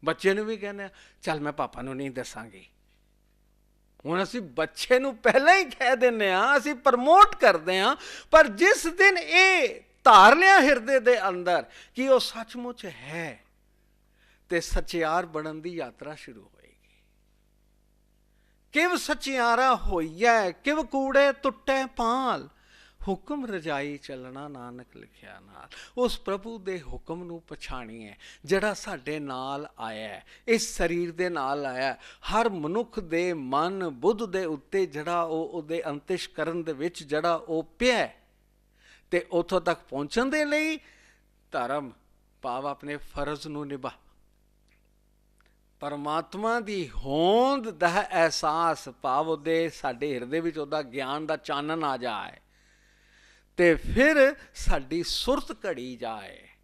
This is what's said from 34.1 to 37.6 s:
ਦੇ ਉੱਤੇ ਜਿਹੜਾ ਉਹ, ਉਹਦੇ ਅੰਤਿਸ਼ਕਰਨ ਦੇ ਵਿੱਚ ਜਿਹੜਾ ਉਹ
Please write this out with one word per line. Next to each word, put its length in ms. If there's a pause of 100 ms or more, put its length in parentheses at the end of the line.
ਦੇ 200
ਉੱਤੇ 420
ਜਿਹੜਾ 360
ਉਹ, 260
ਉਹਦੇ 380
ਅੰਤਿਸ਼ਕਰਨ 760
ਦੇ 100
ਵਿੱਚ 320
ਜਿਹੜਾ 300
ਉਹ 300 (140)